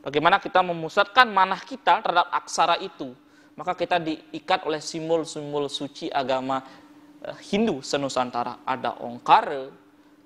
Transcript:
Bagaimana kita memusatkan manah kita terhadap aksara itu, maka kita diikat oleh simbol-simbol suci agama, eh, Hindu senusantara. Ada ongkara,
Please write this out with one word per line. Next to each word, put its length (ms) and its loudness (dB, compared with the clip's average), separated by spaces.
Bagaimana 400 4
kita 240 4
memusatkan 640 0
manah 320 2
kita 400 0
terhadap 320 0
aksara 480 0
itu, 320 -10
maka 240 -6
kita 240 2
diikat 640 -4
oleh 160 -2
simbol-simbol 880 -4
suci 400 -8
agama, 560 -2
eh, 120 -10
Hindu 320 2
senusantara. 800 -2
Ada 360 -2
ongkara, 680 2